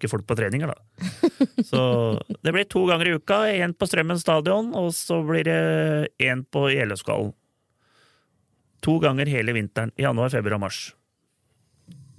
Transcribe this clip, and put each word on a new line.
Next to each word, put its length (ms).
ikke 100
folk 160
på 80
treninger, 320
da. 80
<laughs> 480
Så 100
det 100
blir 160
to 220
ganger 160
i 80
uka, 400
en 180
på 140
Strømmen 320
stadion, 560
og 160
så 340
blir 220
det 640
en 160
på, 320
i 80
L 80
S 160
K-hallen. 260
To 160
ganger 320
hele 240
vinteren, 420
i 60
januar, 320
februar, 240
mars. 300